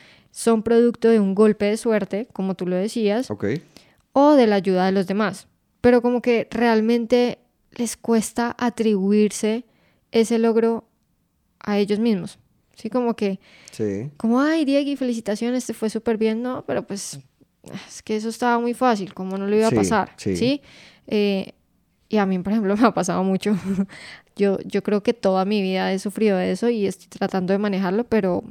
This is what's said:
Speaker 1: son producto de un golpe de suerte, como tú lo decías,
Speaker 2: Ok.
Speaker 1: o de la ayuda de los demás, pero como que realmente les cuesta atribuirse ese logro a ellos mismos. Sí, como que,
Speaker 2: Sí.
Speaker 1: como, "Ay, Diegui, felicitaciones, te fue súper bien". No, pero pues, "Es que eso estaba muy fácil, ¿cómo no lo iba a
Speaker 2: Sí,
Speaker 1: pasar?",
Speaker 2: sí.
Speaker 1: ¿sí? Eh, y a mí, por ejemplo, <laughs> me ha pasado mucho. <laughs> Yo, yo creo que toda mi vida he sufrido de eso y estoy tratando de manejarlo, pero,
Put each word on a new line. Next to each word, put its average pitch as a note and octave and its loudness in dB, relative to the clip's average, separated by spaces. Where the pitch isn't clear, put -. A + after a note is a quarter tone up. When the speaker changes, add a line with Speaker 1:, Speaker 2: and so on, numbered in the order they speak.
Speaker 1:
son A3+ 0
producto A#3 2
de A3+ 6
un G3 2
golpe G#3 4
de G#3 0
suerte, G#3+ -2
como F#3+ -4
tú F3+ -6
lo F3+ -2
decías, G#3+ -2
Speaker 2:
Ok. - -6
Speaker 1:
o C#4+ 6
de B3 6
la G#3 4
ayuda F#3 2
de F#3+ 2
los F#3+ 0
demás, G3 -4
pero B3 6
como A#3+ 0
que A#3 0
realmente A#3 2
les A#3 -6
cuesta A#3 -2
atribuirse G#3+ 0
ese A3+ 2
logro A3+ 2
a G3+ -2
ellos G#3 0
mismos. G#3 -2
Sí, - -12
como A#3+ -2
que, G3 -4
Speaker 2:
Sí. G#2+ -4
Speaker 1:
como, A#3 0
"Ay, D#4 2
Diegui, C#4 0
felicitaciones, A#3+ -4
te A3+ -8
fue A3 -4
súper A3 -4
bien". A3 0
No, B3+ -8
pero B3 -4
pues, G3+ -12
"Es - -18
que G#3+ -6
eso G#3+ -6
estaba A#3+ 0
muy A#3+ -2
fácil, A3+ 0
¿cómo F#3+ -8
no G3 -4
lo G#3 0
iba A3 4
a - 4
Speaker 2:
Sí, - 2
Speaker 1:
pasar?", G3+ 0
Speaker 2:
sí. - -4
Speaker 1:
¿sí? B3+ 0
Eh, G3+ -2
y A3 0
a G3+ 2
mí, F#3+ 0
por G3 -2
ejemplo, G#3 0
<laughs> - -2
me A#3 4
ha G3+ 2
pasado F3+ -2
mucho. F#3+ 0
<laughs> - -8
Yo, G3 0
yo F#3+ -4
creo G3+ -2
que A#3+ 0
toda F#3+ 0
mi G3+ 0
vida F#3 -2
he F#3+ -2
sufrido G3+ 0
de F#3 0
eso A#3 -2
y A3 0
estoy - -8
tratando F#3+ -4
de G3 2
manejarlo, G3 -2
pero, F#3+ 0